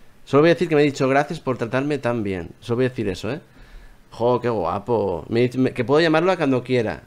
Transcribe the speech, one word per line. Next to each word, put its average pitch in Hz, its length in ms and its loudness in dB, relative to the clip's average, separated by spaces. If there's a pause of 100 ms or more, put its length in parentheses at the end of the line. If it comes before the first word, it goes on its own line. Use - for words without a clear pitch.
(240)
Solo 143 200 4
voy 170 60 6
a 165 40 6
decir 175 120 0
que 160 100 2
me 143 40 6
ha 147 40 6
dicho: 139 260 0
"Gracias 147 300 0
por 123 180 -4
tratarme 135 400 -2
tan 120 240 -2
bien". 92 260 -4 (120)
Solo 117 160 -4
voy 131 100 0
a - 20 -2
decir 127 200 -4
eso, 95 220 -6
¿eh? 156 100 -8 (720)
Jo, 120 280 0
qué 117 80 -2
guapo. 98 800 -2
Me 117 140 2
dice, 127 140 0
me, 127 160 2
que 123 120 -4
puedo 139 160 2
llamarlo 165 320 2
a 185 40 0
cuando 135 280 0
quiera. 107 420 -2